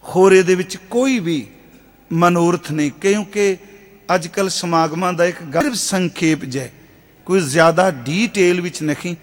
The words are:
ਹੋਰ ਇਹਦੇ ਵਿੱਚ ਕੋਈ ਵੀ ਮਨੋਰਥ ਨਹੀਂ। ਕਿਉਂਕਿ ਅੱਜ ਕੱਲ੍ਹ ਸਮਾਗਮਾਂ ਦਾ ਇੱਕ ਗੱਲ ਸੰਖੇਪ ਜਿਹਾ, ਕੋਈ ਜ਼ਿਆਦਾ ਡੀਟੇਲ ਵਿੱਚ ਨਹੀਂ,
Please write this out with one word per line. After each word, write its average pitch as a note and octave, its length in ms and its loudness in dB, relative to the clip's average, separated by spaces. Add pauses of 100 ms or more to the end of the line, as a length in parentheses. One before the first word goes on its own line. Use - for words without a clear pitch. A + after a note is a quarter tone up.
ਹੋਰ F#3 280 4
ਇਹਦੇ F#3 220 6
ਵਿੱਚ F#3 220 -6
ਕੋਈ B3+ 420 -2
ਵੀ D#3+ 280 -4 (640)
ਮਨੋਰਥ E3+ 600 2
ਨਹੀਂ। D3 180 -2 (100)
ਕਿਉਂਕਿ G3+ 560 0 (580)
ਅੱਜ F3 120 -2
ਕੱਲ੍ਹ F#3+ 240 -4
ਸਮਾਗਮਾਂ E3+ 640 -2
ਦਾ E3+ 120 0
ਇੱਕ F3 180 -4
ਗੱਲ E3+ 320 -4
ਸੰਖੇਪ E3 720 -2
ਜਿਹਾ, B2+ 240 -8 (580)
ਕੋਈ F#3+ 140 2
ਜ਼ਿਆਦਾ E3 500 2
ਡੀਟੇਲ F3+ 680 0
ਵਿੱਚ F3 220 -8
ਨਹੀਂ, D#3 400 -6